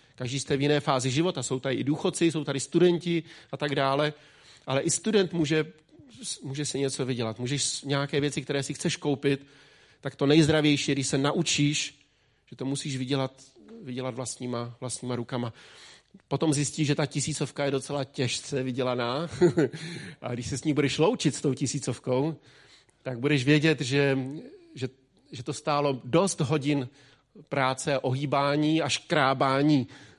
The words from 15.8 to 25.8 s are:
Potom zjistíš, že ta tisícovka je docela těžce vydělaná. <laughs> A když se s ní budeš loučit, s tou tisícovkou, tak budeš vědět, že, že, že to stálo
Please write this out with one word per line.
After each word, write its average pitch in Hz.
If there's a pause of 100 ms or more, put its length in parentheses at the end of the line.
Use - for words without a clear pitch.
Potom 147
zjistíš, 147
že 143
ta 147
tisícovka 143
je 135
docela 139
těžce 131
vydělaná. 127 (440)
<laughs> 165
A 123
když 120
se 139
s -
ní 151
budeš 143
loučit, 170
s -
tou 135
tisícovkou, 131 (680)
tak 127
budeš 139
vědět, 151
že, 135 (560)
že, 127 (440)
že 127
to 156
stálo 143